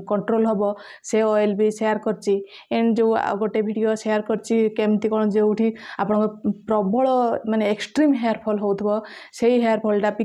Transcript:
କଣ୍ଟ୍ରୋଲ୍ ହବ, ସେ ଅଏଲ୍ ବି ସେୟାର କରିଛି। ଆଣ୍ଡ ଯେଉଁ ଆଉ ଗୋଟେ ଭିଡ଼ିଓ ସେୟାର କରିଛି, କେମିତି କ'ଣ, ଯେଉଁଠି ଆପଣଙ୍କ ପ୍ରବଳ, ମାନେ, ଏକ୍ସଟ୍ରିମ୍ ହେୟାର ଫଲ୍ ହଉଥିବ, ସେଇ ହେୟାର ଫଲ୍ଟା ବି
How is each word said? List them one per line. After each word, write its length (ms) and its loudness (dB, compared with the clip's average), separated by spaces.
କଣ୍ଟ୍ରୋଲ୍ 420 0
ହବ, 140 0
ସେ 200 -2
ଅଏଲ୍ 320 2
ବି 160 2
ସେୟାର 280 -2
କରିଛି। 360 -2
ଆଣ୍ଡ 240 2
ଯେଉଁ 220 2
ଆଉ 200 -2
ଗୋଟେ 240 -2
ଭିଡ଼ିଓ 340 -2
ସେୟାର 260 -2
କରିଛି, 360 -2
କେମିତି 320 2
କ'ଣ, 80 2
ଯେଉଁଠି 320 2
ଆପଣଙ୍କ 240 2
ପ୍ରବଳ, 360 0
ମାନେ, 120 0
ଏକ୍ସଟ୍ରିମ୍ 480 0
ହେୟାର 240 0
ଫଲ୍ 200 -2
ହଉଥିବ, 240 0
ସେଇ 240 4
ହେୟାର 220 2
ଫଲ୍ଟା 320 2
ବି 80 0